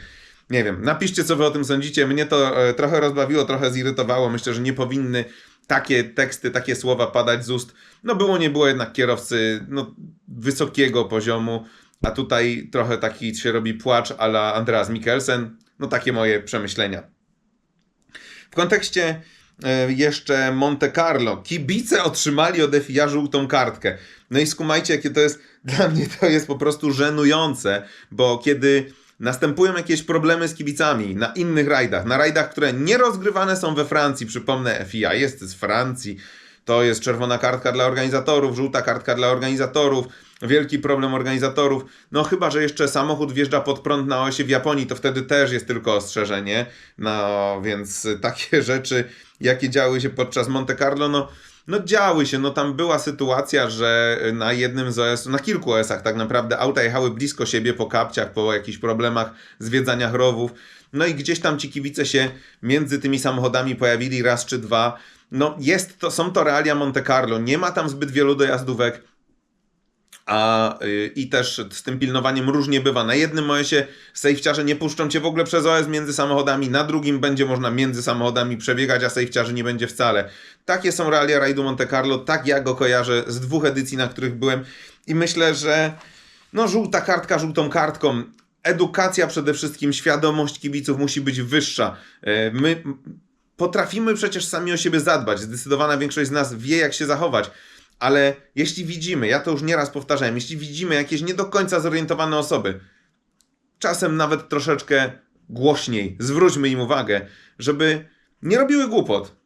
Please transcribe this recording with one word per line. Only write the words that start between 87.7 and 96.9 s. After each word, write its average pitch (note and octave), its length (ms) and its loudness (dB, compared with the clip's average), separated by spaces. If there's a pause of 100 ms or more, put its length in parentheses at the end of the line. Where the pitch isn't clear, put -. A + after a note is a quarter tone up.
Edukacja F3+ 640 2
przede D3 260 -2
wszystkim, C#3+ 400 -2
świadomość D3+ 680 0
kibiców C#3+ 400 -4
musi C#3+ 220 -2
być C3 200 -2
wyższa. B2 560 -2 (240)
E, A2 300 0
my D#3+ 320 0 (760)
potrafimy F#3+ 580 0
przecież F#3+ 300 -4
sami F3 280 -4
o E3+ 40 0
siebie D#3+ 220 0
zadbać. C3+ 400 0
Zdecydowana C#3 580 -2
większość C#3+ 300 -2
z C3 40 -8
nas C#3 240 -2
wie, C3 220 -2
jak D#3 160 0